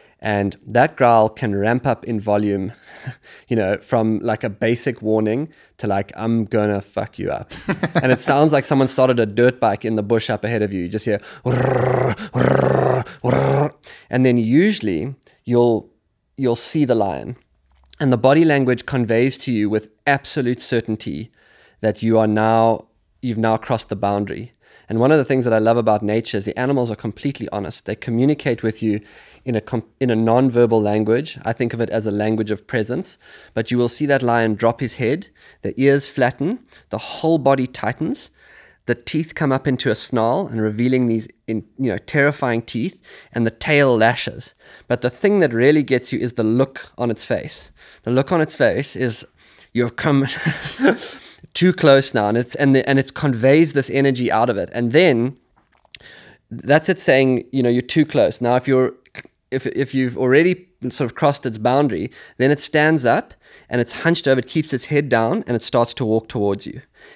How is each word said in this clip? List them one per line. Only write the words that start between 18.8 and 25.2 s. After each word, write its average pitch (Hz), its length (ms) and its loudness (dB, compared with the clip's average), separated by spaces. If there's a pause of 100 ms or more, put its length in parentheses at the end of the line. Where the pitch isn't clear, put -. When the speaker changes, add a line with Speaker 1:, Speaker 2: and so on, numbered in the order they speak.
Speaker 1:
conveys 123 540 0
to - 140 -6
you 104 160 0
with 107 200 -4 (160)
absolute 135 540 -2
certainty 110 720 -6 (480)
that 107 220 -2
you 113 160 4
are 110 100 4
now, 113 600 2 (340)
you've 117 160 -6
now 110 180 2
crossed - 320 -4
the 107 80 -8
boundary. 101 560 -4 (380)
And 113 100 -2
one 131 120 4
of 156 80 4
the 131 60 0